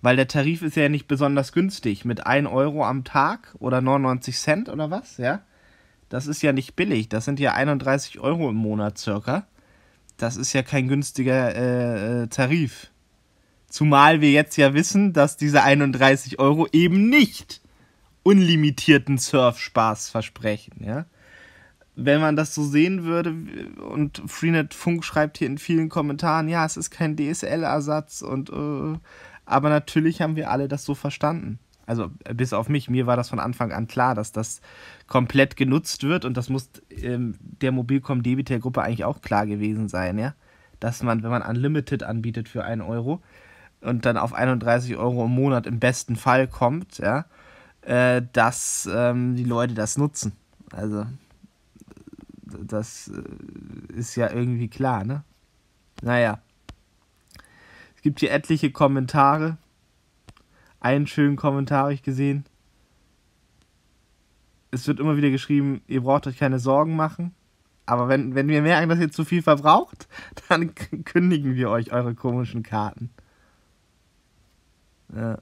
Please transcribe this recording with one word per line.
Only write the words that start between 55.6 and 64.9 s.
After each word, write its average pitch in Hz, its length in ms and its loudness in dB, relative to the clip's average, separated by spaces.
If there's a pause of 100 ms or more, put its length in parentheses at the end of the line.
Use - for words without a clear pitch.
Naja. 120 400 0 (1600)
Es - 60 -20
gibt 147 180 -2
hier - 120 0
etliche 147 380 0
Kommentare. 143 840 2 (1200)
Einen 139 280 0
schönen 143 300 2
Kommentar 139 480 0
habe 143 100 0
ich 135 80 -10
gesehen. 139 420 -2 (2250)
Es 127 160 -6
wird 139 140 -2